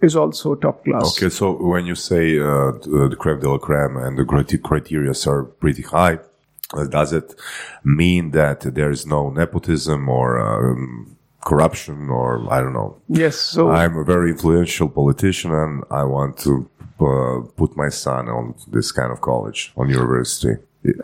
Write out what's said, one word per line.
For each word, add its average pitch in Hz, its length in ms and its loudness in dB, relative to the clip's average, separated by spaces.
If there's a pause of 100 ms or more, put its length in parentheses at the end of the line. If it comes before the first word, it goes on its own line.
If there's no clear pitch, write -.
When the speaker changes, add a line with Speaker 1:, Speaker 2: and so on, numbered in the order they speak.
Speaker 1:
is 160 140 6
also 156 400 0
top 143 280 -2
class. - 340 0
Speaker 2:
Okay, 92 120 2
so 95 240 0
when 87 320 0
you 87 100 -4
say, 82 440 2
uh, 71 340 2
th-, 73 360 2
the 60 80 -4
creme 76 220 -2
de 67 100 0
la 69 80 2
creme 71 400 -2
and 65 200 -6
the 67 60 2
criti-, 69 380 0
criteria 71 520 -2 (140)
are 71 160 0
pretty 69 380 -2
high, 82 380 2 (540)
uh, 73 120 -4
does 73 280 0
it 80 200 -4 (500)
mean 82 480 4
that 73 300 2
there 73 300 -2
is 69 140 -4
no 73 240 0
nepotism 76 800 -2
or, 62 300 0
um, 60 760 -2 (300)
corruption 73 640 0
or, 62 420 -2
I 65 80 2
don't 65 140 -2
know? - 240 -6 (100)
Speaker 1:
Yes, 160 300 0
so 165 320 0
Speaker 2:
I'm 85 280 2
a 78 60 -2
very 87 280 4
influential 82 580 2
politician 78 640 0
and 78 360 -2
I 69 140 -2
want 69 360 -2
to, 67 300 0 (300)
uh, 64 560 0
put - 220 0
my 73 120 -2
son 64 400 -4
on 58 260 -6 (120)
this 57 240 -2
kind 62 200 -2
of 58 100 -10
college, 55 560 -4
on 65 120 0
university. 62 720 0 (220)
It, - 200 0